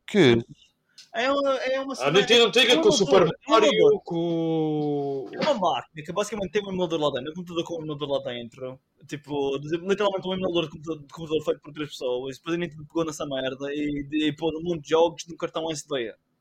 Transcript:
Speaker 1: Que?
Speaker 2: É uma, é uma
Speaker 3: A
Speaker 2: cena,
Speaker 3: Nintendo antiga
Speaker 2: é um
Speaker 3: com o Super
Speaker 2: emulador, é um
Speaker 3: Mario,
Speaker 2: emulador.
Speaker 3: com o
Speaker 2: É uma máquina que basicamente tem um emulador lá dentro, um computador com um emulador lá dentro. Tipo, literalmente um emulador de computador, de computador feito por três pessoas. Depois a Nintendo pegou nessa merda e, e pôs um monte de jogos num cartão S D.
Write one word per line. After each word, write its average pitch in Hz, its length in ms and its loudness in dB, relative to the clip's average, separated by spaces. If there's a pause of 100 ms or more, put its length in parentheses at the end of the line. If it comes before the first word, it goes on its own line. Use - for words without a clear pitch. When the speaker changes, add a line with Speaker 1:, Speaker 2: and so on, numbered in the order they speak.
Speaker 1:
Que? 123 360 6 (720)
Speaker 2:
É 254 160 0
uma, 277 240 2
é 262 240 -2
uma 269 140 -6
Speaker 3:
A - 20 -6
Speaker 2:
cena, 147 240 0
Speaker 3:
Nintendo 233 280 6
antiga - 260 4
Speaker 2:
é 156 40 6
um - 40 2
Speaker 3:
com - 80 6
o - 20 6
Super 240 300 6
Speaker 2:
emulador, 165 120 2
é - 140 -14
um 277 40 2
Speaker 3:
Mario, 311 220 6
Speaker 2:
emulador. - 300 6
Speaker 3:
com 156 1200 -2
o - 80 -14
Speaker 2:
É - 60 -10
uma 302 160 2
máquina 156 500 -4
que 175 80 -12
basicamente 202 380 -4
tem 208 120 0
um 196 60 -10
emulador 180 300 -2
lá 151 120 2
dentro, 135 200 -6
um 160 40 -14
computador 170 280 -6
com 165 120 -8
um 160 80 -8
emulador 147 260 -8
lá 135 100 0 (120)
dentro. 127 480 -12 (280)
Tipo, 139 500 -4
literalmente 185 720 -4
um 190 60 -4
emulador 180 320 -2
de 156 40 -12
computador, 160 320 -10
de 143 120 -20
computador 156 320 -4
feito 160 160 -2
por 147 120 -18
três 143 160 -8
pessoas. 131 480 -6
Depois 165 180 -4
a 175 40 -4
Nintendo 156 260 -8
pegou 165 200 -2
nessa 156 200 -6
merda 135 480 -6
e, 147 380 -4
e 151 240 0
pôs 160 200 -4
um 160 60 -8
monte 170 220 -4
de - 60 -18
jogos 165 380 2
num 165 100 -14
cartão 165 340 -6
S 147 160 -10
D. 120 260 -4 (280)